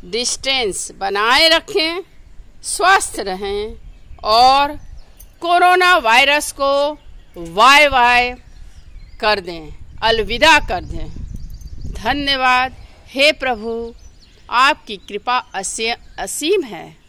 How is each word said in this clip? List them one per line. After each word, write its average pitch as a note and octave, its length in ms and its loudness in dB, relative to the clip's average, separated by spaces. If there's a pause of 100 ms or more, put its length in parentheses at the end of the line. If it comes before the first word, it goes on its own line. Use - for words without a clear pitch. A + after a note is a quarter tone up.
डिस्टेंस A#3+ 840 -4
बनाए G#3+ 580 2
रखें, E4 540 -2 (600)
स्वस्थ - 560 0
रहें G3+ 580 -6 (460)
और C4+ 540 4 (640)
कोरोना F4+ 560 4
वायरस C#4 540 2
को C#4+ 420 0 (440)
बाय A#3 520 4
बाय B3 460 2 (840)
कर G#3+ 180 0
दें, E3+ 300 -12 (320)
अलविदा A#3 580 4
कर F3+ 240 -6
दें। D#3+ 260 -10 (840)
धन्यवाद। C4 840 0 (320)
हे C#4 240 2
प्रभु, A#3 600 -6 (560)
आपकी B3 480 0
कृपा G#3 400 -6
असी-, A3+ 640 -6 (200)
असीम E4 440 -2
है। D#3+ 340 -14 (120)